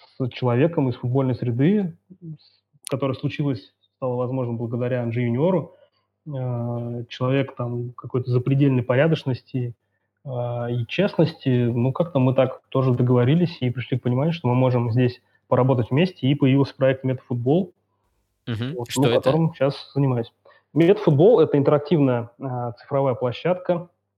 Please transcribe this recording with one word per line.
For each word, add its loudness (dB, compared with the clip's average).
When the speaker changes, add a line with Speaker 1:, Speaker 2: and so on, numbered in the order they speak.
Speaker 1:
с -4
человеком 0
из -4
футбольной -2
среды, 0
м, -16
с, -20
которое -2
случилось, -4
стало -6
возможным -4
благодаря -4
Анжи -4
Юниору. -2
Э, -6
человек -2
там -6
какой-то -6
запредельной 2
порядочности, -2
а, -6
и -4
честности. 0
Ну, 0
как-то -2
мы 4
так 0
тоже 2
договорились 2
и 0
пришли -4
к -16
пониманию, 0
что -4
мы 2
можем 2
здесь 0
поработать 2
вместе, 0
и 2
появился 2
проект 0
«Метафутбол». -2
Speaker 2:
Мгм. -6
Speaker 1:
Вот, -10
ну, 0
Speaker 2:
Что 4
это? 2
Speaker 1:
которым 0
щас -4
занимаюсь. -2
«Метафутбол» — 4
это 2
интерактивная, 2
а, -6
цифровая -2
площадка, -4